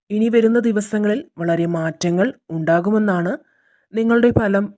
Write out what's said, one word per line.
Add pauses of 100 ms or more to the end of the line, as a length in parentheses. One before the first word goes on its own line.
(100)
ഇനി
വരുന്ന (100)
ദിവസങ്ങളിൽ (180)
വളരെ
മാറ്റങ്ങൾ (300)
ഉണ്ടാകുമെന്നാണ് (600)
നിങ്ങളുടെ
ഫലം (120)